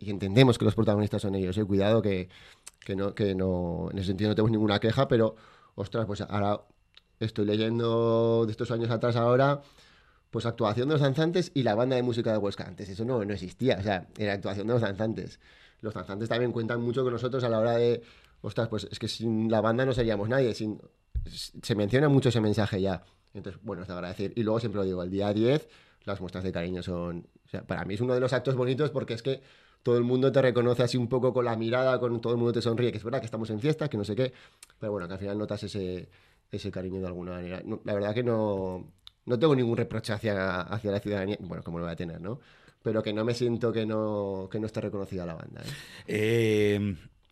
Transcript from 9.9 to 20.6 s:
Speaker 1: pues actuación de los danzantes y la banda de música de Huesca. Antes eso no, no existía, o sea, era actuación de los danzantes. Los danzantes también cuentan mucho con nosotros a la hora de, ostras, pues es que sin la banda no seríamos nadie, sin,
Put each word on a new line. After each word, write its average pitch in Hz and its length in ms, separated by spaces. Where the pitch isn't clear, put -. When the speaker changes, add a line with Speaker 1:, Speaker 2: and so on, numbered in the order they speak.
Speaker 1:
pues 113 160
actuación 117 400
de 156 80
los 139 60
danzantes 160 520
y 139 100
la 110 120
banda 127 220
de 123 60
música 117 280
de 110 80
Huesca. 98 240
Antes 90 260
eso 98 160
no, 120 180
no 104 100
existía, 95 460
o 95 40
sea, 98 240
era 104 160
actuación 98 320
de 113 80
los 120 80
danzantes. 101 580
Los 107 120
danzantes 101 360
también 120 240
cuentan 117 280
mucho 120 220
con 127 80
nosotros 120 320
a 123 60
la 113 100
hora 117 160
de, 120 260
ostras, 110 280
pues 101 200
es - 80
que 113 120
sin 110 420
la 110 80
banda 113 260
no 135 80
seríamos 110 360
nadie, 123 260
sin, 107 240